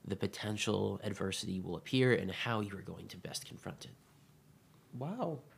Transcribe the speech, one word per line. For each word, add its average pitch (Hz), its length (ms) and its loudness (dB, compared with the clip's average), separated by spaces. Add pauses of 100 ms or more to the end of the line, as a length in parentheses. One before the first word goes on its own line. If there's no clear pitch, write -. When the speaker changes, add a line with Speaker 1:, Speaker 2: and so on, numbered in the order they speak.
Speaker 1:
the 98 100 0
potential 101 840 2
adversity 95 580 -2
will 92 160 -4
appear 127 360 6
and 95 180 4
how 113 300 0
you 101 160 -2
are 92 60 -10
going 92 260 -10
to - 80 -12
best - 300 -6
confront - 400 -10
it. - 40 -14 (1080)
Speaker 2:
Wow. 165 400 -2 (200)